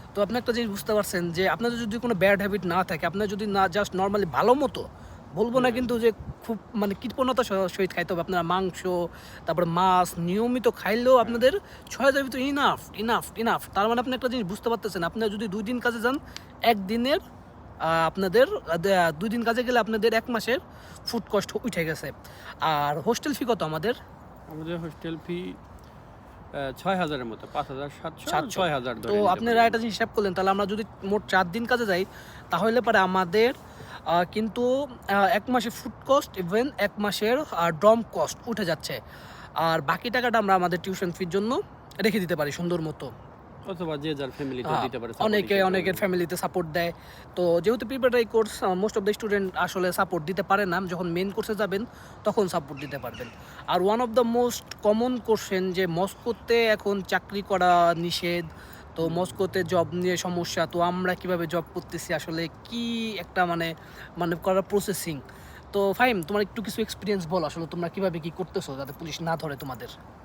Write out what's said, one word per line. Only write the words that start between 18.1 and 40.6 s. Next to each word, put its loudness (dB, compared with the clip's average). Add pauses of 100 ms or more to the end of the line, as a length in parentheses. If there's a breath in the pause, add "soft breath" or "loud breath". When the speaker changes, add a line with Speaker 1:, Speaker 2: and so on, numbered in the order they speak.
Speaker 1:
আহ, -2
দে-, 2
আহ, 4
দুই -4
দিন -2
কাজে 2
গেলে 2
আপনাদের 2
এক 0
মাসের 0 (460 loud breath)
ফুড -4
কস্ট 0
উঠে -2
গেছে। -6 (500 loud breath)
আর 2
হোস্টেল -2
ফি -6
কত 0
আমাদের? -2 (540)
Speaker 2:
আমাদের -8
হোস্টেল -10 (100)
ফি, -6
আহ, -12
ছয় 0
হাজারের -2
মতো, -10
পাঁচ -2
হাজার -8 (120)
সাতশো, -10
Speaker 1:
সাতশো। 0
Speaker 2:
ছয় 0
হাজার -2
ধরে -4
Speaker 1:
তো 4
Speaker 2:
নিতে 6
Speaker 1:
আপনারা 2
Speaker 2:
পারেন। 8
Speaker 1:
একটা 2
জিনিস -4
হিসাব 0
করলেন, 2
তাহলে 2
আমরা 0
যদি -4 (200)
মোট -2
চার 2
দিন -4
কাজে 2
যাই, 2 (440 loud breath)
তাহলে 2
পরে 4
আমাদের, 4 (520 loud breath)
আহ, 4
কিন্তু, 0 (200)
আহ, 4
এক 4
মাসের 2
ফুড -10 (140)
কস্ট, 2
even 0
এক 0
মাসের, 0
আহ, 0
ডর্ম 6 (100)
কস্ট -2 (100)
উঠে -4
যাচ্ছে। -4 (520 loud breath)
আর 2
বাকি -2
টাকাটা 2
আমরা 6
আমাদের 2